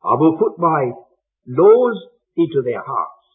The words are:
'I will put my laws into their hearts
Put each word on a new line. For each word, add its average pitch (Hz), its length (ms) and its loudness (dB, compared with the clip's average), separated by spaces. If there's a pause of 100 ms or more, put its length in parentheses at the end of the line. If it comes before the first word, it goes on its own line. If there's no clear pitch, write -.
'I 107 160 0
will 160 180 2
put 208 220 -2
my 156 340 -2 (540)
laws 208 520 2 (380)
into 147 260 -2
their 117 200 -6
hearts 104 520 -10